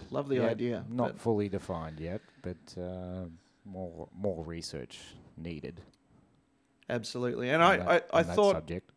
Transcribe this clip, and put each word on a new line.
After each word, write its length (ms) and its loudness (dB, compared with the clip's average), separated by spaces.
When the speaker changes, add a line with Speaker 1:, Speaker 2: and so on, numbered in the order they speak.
Speaker 1:
Love 180 -2
the 100 2
Speaker 2:
yet. 120 4
Speaker 1:
idea, 400 -2
Speaker 2:
Not 220 0
Speaker 1:
but 80 -12
Speaker 2:
fully 300 2
defined 500 -4
yet, 220 -4
but, 400 -10
uh, 440 -6
more, 520 -10
more 260 -2
research 540 -8
needed 420 -8
Speaker 1:
Absolutely. 600 -2
And 100 6
Speaker 2:
on 100 10
Speaker 1:
I, 60 6
Speaker 2:
that, 100 0
Speaker 1:
I, 300 4
I 40 8
Speaker 2:
on 60 2
that 80 -2
Speaker 1:
thought, 200 8
Speaker 2:
subject. 420 -6